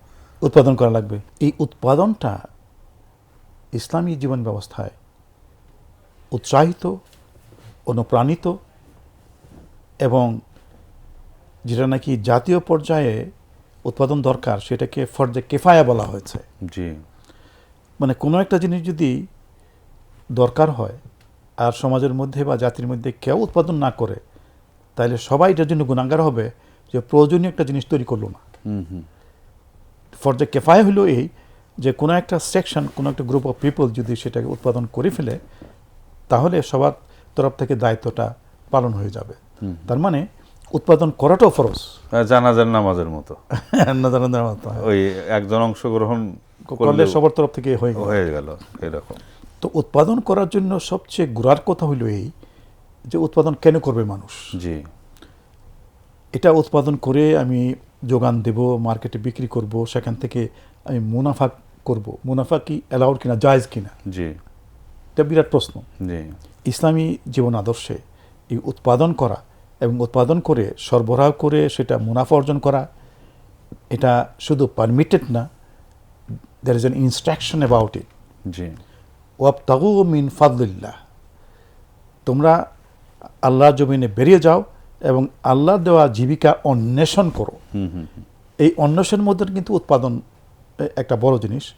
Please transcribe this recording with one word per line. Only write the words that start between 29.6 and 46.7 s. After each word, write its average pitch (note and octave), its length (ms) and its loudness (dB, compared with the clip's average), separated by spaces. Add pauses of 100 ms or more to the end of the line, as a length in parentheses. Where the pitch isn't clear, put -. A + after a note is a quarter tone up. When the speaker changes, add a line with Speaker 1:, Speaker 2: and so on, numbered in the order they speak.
Speaker 1:
ফরজে C3+ 240 0
কেফায়া E3+ 380 6
হলো G3 220 4
এই C#3 220 0 (500)
যে C3 140 0
কোনো D3+ 200 0
একটা F3 260 0
সেকশন, D#3 580 -4
কোনো C#3 140 -4
একটা C#3 140 -6
group B2+ 180 0
of B2+ 120 -4 (100)
people C#3+ 240 0
যদি A2+ 280 -6
সেটাকে A#2 300 -6
উৎপাদন A#2+ 400 -4
করে C3 240 -4
ফেলে, B2+ 280 -6 (920)
তাহলে D3+ 340 2
সবার C#3 300 0 (440)
তরফ C3+ 220 0
থেকে C3+ 160 -4
দায়িত্বটা A2+ 600 -4 (360)
পালন B2 220 0
হয়ে G2+ 180 -6
যাবে। - 240 -14 (280)
Speaker 2:
হুম। F#2+ 140 -8 (120)
Speaker 1:
তার A#2+ 100 -2
মানে E3 280 -2 (460)
উৎপাদন D#3+ 380 4
করাটাও E3 400 4
ফরজ। A2+ 300 0 (320)
Speaker 2:
আহ, A#2 100 2
জানাজার A#2 440 4
নামাজের F#2+ 420 0
মতো। D#2 280 -12 (140)
Speaker 1:
<laughs> E3+ 340 0
জানাজার C3 360 2
নামাজ A#2+ 360 -2
মতো, A2 140 -12
হ্যাঁ। A2 120 -8
Speaker 2:
ওই G2 320 2 (140)
একজন G#2+ 340 -2
অংশগ্রহণ A2+ 680 -2 (340)
Speaker 1:
করলে B2+ 260 0